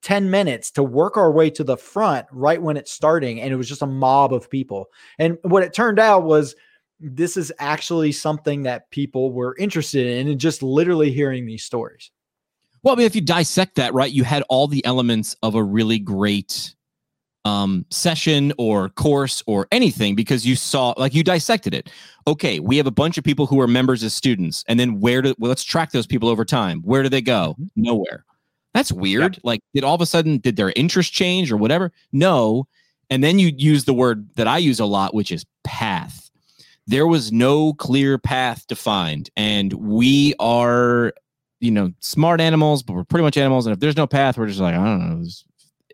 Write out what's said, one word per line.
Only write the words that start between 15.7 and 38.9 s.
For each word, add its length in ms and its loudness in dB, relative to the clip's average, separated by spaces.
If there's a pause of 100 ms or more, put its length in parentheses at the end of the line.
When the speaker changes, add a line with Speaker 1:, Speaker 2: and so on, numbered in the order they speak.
Speaker 2:
great, 760 -4 (720)
um, 440 -2
session 680 0
or 320 0
course 580 0
or 240 -2
anything, 440 2
because 300 0
you 120 2
saw, 400 -2
like, 160 -2
you 100 2
dissected 500 0
it. 160 -8 (380)
Okay, 320 -2
we 160 0
have 120 2
a 40 -2
bunch 260 0
of 60 -8
people 220 0
who 160 2
are 60 2
members 360 2
as 100 -4
students, 540 -2
and 100 0
then 220 0
where 220 2
do, 160 0
well, 100 -4
let's 160 -2
track 300 -2
those 140 -2
people 200 -2
over 160 0
time. 380 -2
Where 220 0
do 60 0
they 120 0
go? 360 0
Speaker 1:
Mm-hmm. 260 -4
Speaker 2:
Nowhere. 420 -4 (480)
That's 180 0
weird. 440 0
Speaker 1:
Yep. 80 -20
Speaker 2:
Like, 180 -2 (120)
did 100 0
all 120 0
of 60 -2
a 40 2
sudden, 340 2
did 160 0
their 200 0
interest 380 0
change 380 0
or 60 0
whatever? 340 0 (200)
No. 560 2 (420)
And 140 0
then 140 4
you 180 4
use 300 2
the 80 2
word 420 0
that 120 0
I 100 2
use 220 2
a 60 0
lot, 280 0
which 180 -2
is 140 -8 (180)
path. 680 -8 (560)
There 200 2
was 240 0
no 420 4
clear 440 0
path 500 -4
defined. 680 -4